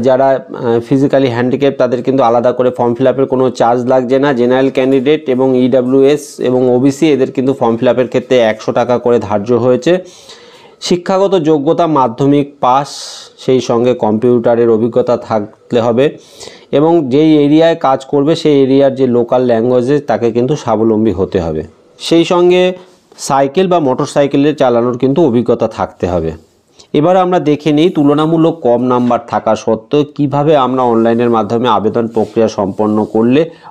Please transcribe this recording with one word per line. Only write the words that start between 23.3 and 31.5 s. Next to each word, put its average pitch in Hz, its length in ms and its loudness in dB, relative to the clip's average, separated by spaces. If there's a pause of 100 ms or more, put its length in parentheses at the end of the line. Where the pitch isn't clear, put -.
বা 175 120 0
মোটর 135 260 -2
সাইকেলের 143 500 0
চালানোর 123 420 0
কিন্তু 139 280 0
অভিজ্ঞতা 117 420 0
থাকতে - 380 -6
হবে। 82 260 -4 (600)
এবার 165 240 2
আমরা 180 240 0
দেখে 147 320 0
নিই 156 180 2
তুলনামূলক 160 720 0
কম 120 220 0
নাম্বার 123 440 0
থাকা 110 300 -2
সত্ত্বেও 117 480 -2
কিভাবে 147 520 0
আমরা 127 260 0
অনলাইনের 117 480 2
মাধ্যমে 117 380 0